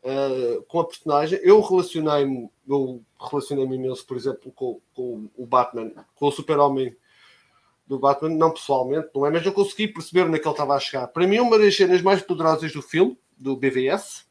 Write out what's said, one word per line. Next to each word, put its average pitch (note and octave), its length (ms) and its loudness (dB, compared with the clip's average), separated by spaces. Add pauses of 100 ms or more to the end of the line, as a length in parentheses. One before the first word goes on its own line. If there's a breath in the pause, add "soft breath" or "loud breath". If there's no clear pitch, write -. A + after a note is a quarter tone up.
eh, C3 640 -4
com E3+ 120 -4
a E3 60 0
personagem, D#3 580 -2
eu G3+ 180 8
relacionei-me, D3+ 880 -2 (180)
eu C3 340 -2 (180)
relacionei-me C3+ 560 -4
imenso, B2+ 300 -8
por B2+ 120 -10
exemplo, C3 340 -8
com, B2 300 -10 (120)
com A#2 440 -10
o B2 80 -12
Batman, A#2 460 -2 (240)
com D3 120 -2
o C#3+ 40 2
Super-Homem C#3 640 0 (920 soft breath)
do C3+ 120 -6
Batman, C#3 300 2
não D#3+ 220 2
pessoalmente, C#3 600 -4
não C#3 120 -2
é? D3 40 0
Mas E3 160 0
eu G3 80 -2
consegui G3 340 -2
perceber F3+ 360 0
onde E3 120 0
é D3+ 40 -2
que D#3 80 -4
ele D3 60 -2
estava C#3+ 220 0
a C#3 40 0
chegar. B2+ 280 -6
Para F3 200 0
mim, G#3 120 2
uma A3+ 200 4
das G3+ 160 6
cenas F3+ 260 4
mais F#3+ 200 2
poderosas D#3+ 520 0
do D3 80 -10
filme, G3+ 360 0 (200)
do C3 180 -4
B B2+ 140 0
V C3 180 0
S - 440 -4